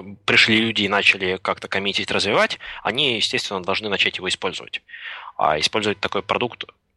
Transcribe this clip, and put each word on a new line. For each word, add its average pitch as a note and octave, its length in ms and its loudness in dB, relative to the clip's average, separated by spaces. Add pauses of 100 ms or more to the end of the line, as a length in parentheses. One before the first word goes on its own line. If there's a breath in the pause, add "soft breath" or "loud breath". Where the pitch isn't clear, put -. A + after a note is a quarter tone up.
(260)
пришли A2+ 360 6
люди A2+ 220 0
и F#2+ 60 0
начали F#2+ 520 2
как-то - 260 -2
коммитить, G2 440 -2
развивать, G#2 480 2 (240 loud breath)
они, B2+ 340 0
естественно, G2+ 460 -2
должны G2 260 -2
начать F#2+ 280 2
его F#2 120 -6
использовать. - 520 -4 (560 loud breath)
А D#2 220 2
использовать G#2 400 0
такой G2+ 240 -2
продукт A2+ 420 -2 (320)